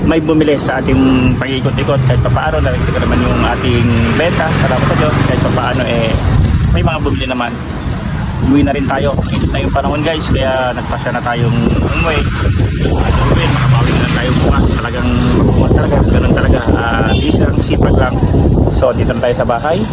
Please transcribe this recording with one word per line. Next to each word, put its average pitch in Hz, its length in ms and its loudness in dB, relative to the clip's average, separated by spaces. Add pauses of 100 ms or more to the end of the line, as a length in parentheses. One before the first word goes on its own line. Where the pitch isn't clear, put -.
may 160 160 2
bumili 156 320 2
sa 131 240 -4
ating 131 560 2
pag-ikot-ikot. 131 720 -2
Kahit 127 160 2
papaano, 143 400 0
nakikita 123 400 -2
naman 120 160 0
yung 120 240 0
ating 120 400 0 (320)
benta. 165 320 0 (160)
Salamat - 240 0
sa 139 80 0
Diyos. 147 200 0 (120)
Kahit - 120 0 (120)
papaano, 123 320 -2
eh, 117 240 0 (640)
may 170 80 2
mga 165 240 0
bumili 131 240 -2
naman. 123 240 -4 (960)
Umuwi 139 160 4
na 139 80 0
rin 139 160 -2
tayo. 139 240 -2 (160)
Init - 240 -2
na 139 80 -2
yung - 160 -2
panahon, 139 240 -2
guys. 156 320 -2
Kaya 131 400 0
nagpasya 120 400 -6
na 120 80 -4
tayong 120 380 0 (180)
umuwi. 160 420 0 (880)
At - 160 0
umuwi, - 320 2
makabawi - 400 2
na - 80 2
lang - 160 0
tayo - 140 0 (100)
bukas. - 240 2 (160)
Talagang 123 280 -4 (360)
mabuhat - 320 2
talaga. - 200 0 (120)
Ganun - 240 2
talaga. - 260 2 (140)
Ah, 117 400 0
tiis - 240 0
lang, - 240 0
sipag - 400 0
lang. - 160 0 (560)
So, 120 240 0
dito 120 160 0
na 117 80 -2
tayo 120 160 0
sa 123 80 -2
bahay. 151 480 -2